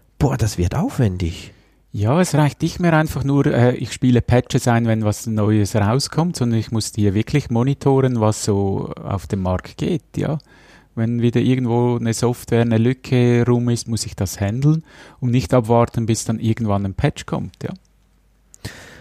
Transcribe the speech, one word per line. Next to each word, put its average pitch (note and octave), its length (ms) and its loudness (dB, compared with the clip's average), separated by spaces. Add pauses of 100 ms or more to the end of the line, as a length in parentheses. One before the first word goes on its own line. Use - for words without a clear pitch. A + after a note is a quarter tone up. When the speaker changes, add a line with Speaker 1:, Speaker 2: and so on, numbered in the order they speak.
(180)
Speaker 1:
boah, C3+ 200 0
das A2 200 -2
wird F2 160 0
aufwendig. G2 800 -2 (400)
Speaker 2:
Ja, A2+ 280 0
es E3+ 140 0
reicht C#3+ 260 2
nicht D#3+ 180 -4
mehr E3+ 140 2
einfach D#3 300 0
nur, C#3 240 2
äh, B2 280 2
ich - 160 -8
spiele B2 300 2
Patches - 460 0
ein, A#2 180 2
wenn A2 200 0
was G#2 200 -2
Neues G#2+ 500 2
rauskommt, C3+ 600 0
sondern A#2 240 0
ich - 120 -6
muss A2+ 220 -4
hier G2+ 220 2
wirklich B2 340 0
monitoren, C3 680 2
was G#2+ 240 0
so G2 580 -2
auf G2 240 -6
dem G2 160 -4
Markt - 360 -4
geht, F#3+ 260 -4 (120)
ja. D3+ 220 -2 (580)
Wenn A#2 260 -2
wieder A#2+ 180 2
irgendwo A#2+ 560 2
eine A#2 180 -2
Software, A#2 480 0
eine A#2 160 2
Lücke A#2+ 720 2
rum A#2+ 220 2
ist, A#2 180 -2
muss A2+ 180 -4
ich - 100 -12
das - 240 -4
handeln C#3 440 2 (380)
und B2+ 100 0
nicht B2 220 0
abwarten, A#2 520 2
bis A2 200 -2
dann A2+ 140 -4
irgendwann G#2+ 460 -2
ein F#2+ 80 -6
Patch - 320 -4
kommt, - 380 -8
ja. - 100 -10 (1300)